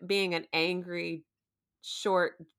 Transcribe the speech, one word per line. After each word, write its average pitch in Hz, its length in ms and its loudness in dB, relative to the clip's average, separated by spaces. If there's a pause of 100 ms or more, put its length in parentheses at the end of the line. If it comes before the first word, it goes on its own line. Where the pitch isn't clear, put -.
being 190 280 2
an 165 180 -2
angry, 170 720 -2 (580)
short 185 520 2 (240)